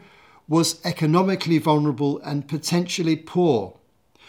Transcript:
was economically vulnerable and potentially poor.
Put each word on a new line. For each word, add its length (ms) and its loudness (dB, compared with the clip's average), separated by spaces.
was 380 0
economically 720 2
vulnerable 640 0
and 280 -8
potentially 680 -2
poor. 600 0